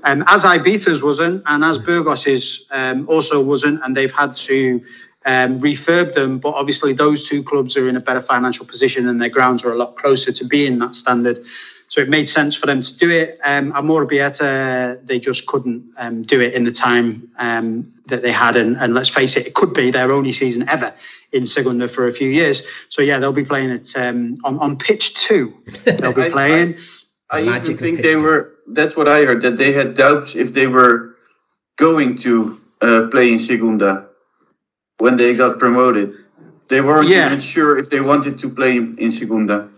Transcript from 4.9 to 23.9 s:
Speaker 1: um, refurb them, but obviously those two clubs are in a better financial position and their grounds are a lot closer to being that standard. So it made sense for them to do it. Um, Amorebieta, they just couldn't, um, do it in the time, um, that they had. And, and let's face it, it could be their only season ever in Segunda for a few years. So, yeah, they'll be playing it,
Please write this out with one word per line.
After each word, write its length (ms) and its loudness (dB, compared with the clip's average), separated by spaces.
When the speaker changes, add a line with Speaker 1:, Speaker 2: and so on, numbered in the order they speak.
Speaker 1:
um, 340 0
refurb 540 0
them, 260 -2
but 160 -4
obviously 380 -2
those 340 0
two 160 -4
clubs 340 -2
are 120 0
in 80 -2
a 20 -2
better 220 -4
financial 440 -2
position 440 -2
and 120 0
their 80 -2
grounds 360 2
are 80 0
a 40 -4
lot 200 -4
closer 340 0
to 140 -8
being 340 0
that 160 -4
standard. 480 -2
So 120 -2
it 80 0
made 200 0
sense 260 0
for 120 -6
them 140 0
to 160 -12
do 120 2
it. 340 0
Um, 300 -2
Amorebieta, 1300 -2
they 140 -4
just 260 -4
couldn't, 380 -4
um, 260 -8
do 180 2
it 120 0
in 100 -2
the 80 0
time, 680 -2
um, 540 -6
that 140 -4
they 100 -2
had. 240 2
And, 220 2
and 160 -2
let's 160 0
face 280 0
it, 100 -4
it 80 -14
could 180 2
be 180 2
their 200 0
only 200 0
season 380 -2
ever 240 -4
in 140 0
Segunda 420 -2
for 200 -2
a 60 -2
few 160 -2
years. 340 0
So, 120 -2
yeah, 180 2
they'll 140 -2
be 120 -2
playing 260 -2
it, 260 -10